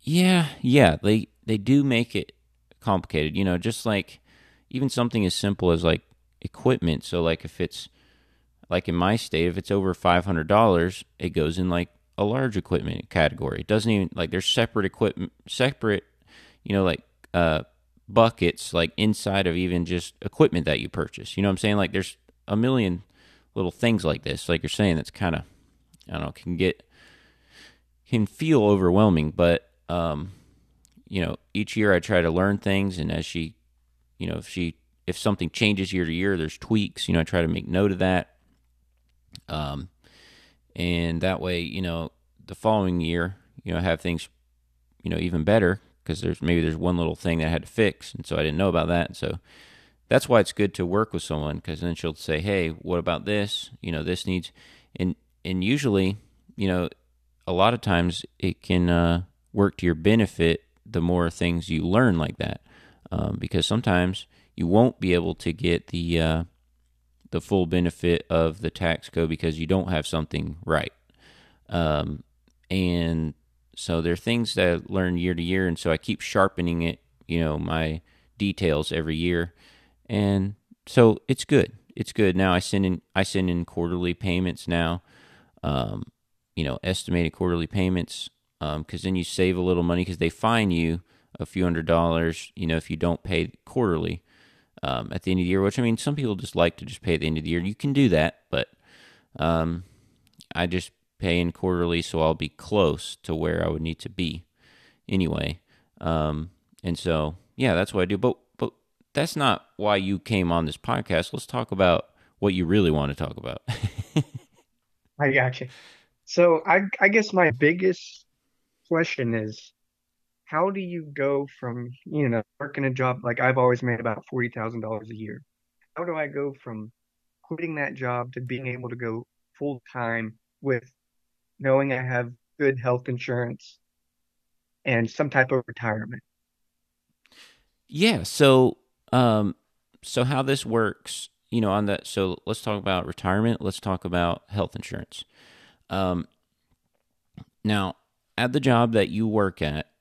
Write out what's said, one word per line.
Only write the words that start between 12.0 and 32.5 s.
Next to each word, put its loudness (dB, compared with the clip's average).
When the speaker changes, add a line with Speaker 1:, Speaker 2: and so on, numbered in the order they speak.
Speaker 1:
a 0
large -2
equipment -4
category. 0
It -14
doesn't 2
even, 2
like, -4
there's -2
separate 0
equipment, -2
separate, -2
you -4
know, 4
like, 0
uh, 2
buckets, 2
like, 2
inside 0
of 0
even 0
just -4
equipment 2
that 2
you -6
purchase. -8
You 2
know 4
what 2
I'm -2
saying? 2
Like, 0
there's -4
a -2
million 2
little -2
things 0
like 0
this, -8
like 0
you're -4
saying, 2
that's -6
kinda, -4
I -14
don't -6
know, -8
can -8
get, 0
can 0
feel 2
overwhelming, 4
but, 2
um, -4
you -4
know, -4
each -4
year 4
I 6
try 2
to 2
learn 2